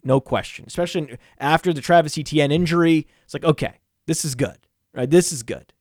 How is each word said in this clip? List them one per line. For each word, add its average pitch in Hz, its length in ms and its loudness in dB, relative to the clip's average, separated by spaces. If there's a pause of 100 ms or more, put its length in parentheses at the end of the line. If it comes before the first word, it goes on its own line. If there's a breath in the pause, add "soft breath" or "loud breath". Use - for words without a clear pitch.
No 131 180 2
question. - 460 -6
Especially 170 500 -6 (220 soft breath)
after 160 340 0
the 147 80 -4
Travis 165 380 2
Etienne 147 320 0
injury, 165 560 2 (180)
it's - 100 -20
like, 147 100 -10
"Okay, 151 340 0 (280)
this - 180 -2
is 143 100 -4
good, 123 240 -4 (360)
right? 127 140 -4
This 170 240 4
is 123 120 -10
good. - 360 -12